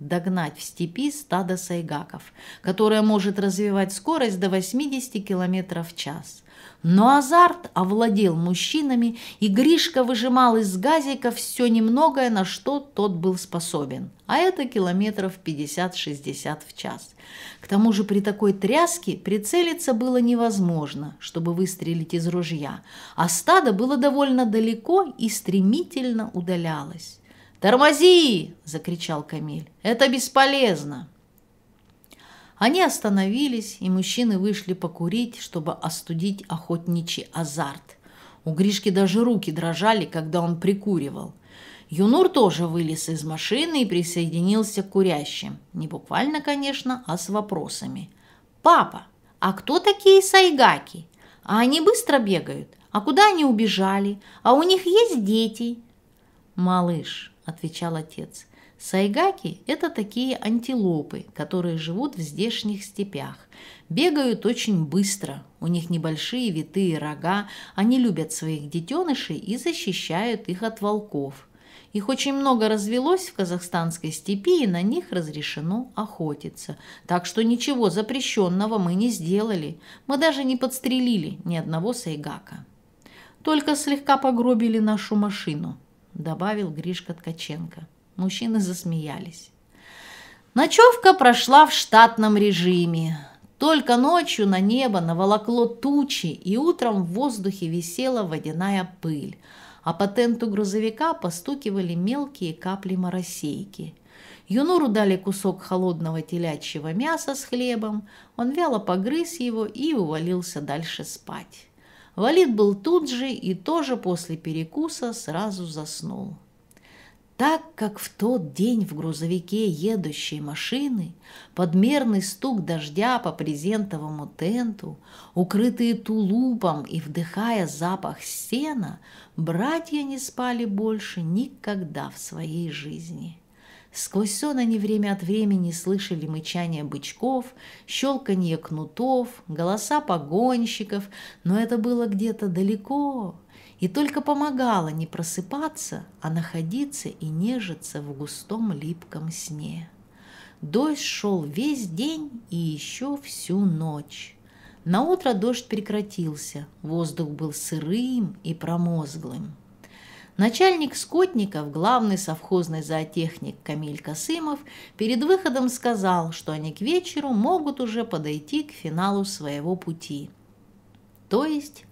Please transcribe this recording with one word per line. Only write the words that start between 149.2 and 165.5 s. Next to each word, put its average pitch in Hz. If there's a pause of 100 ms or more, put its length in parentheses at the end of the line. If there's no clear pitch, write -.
сне. 156 (720)
Дождь 269
шёл 190
весь 226
день 277
и 170
ещё 170
всю -
ночь. 160 (500)
Наутро 269
дождь 233
прекратился, 196 (160)
воздух 160
был 147
сырым 208
и 165
промозглым. 160 (800)
Начальник 302
скотников, 202
главный 202
совхозный 160
зоотехник 156
Камиль 151
Касымов, 302 (380)
перед 233
выходом 294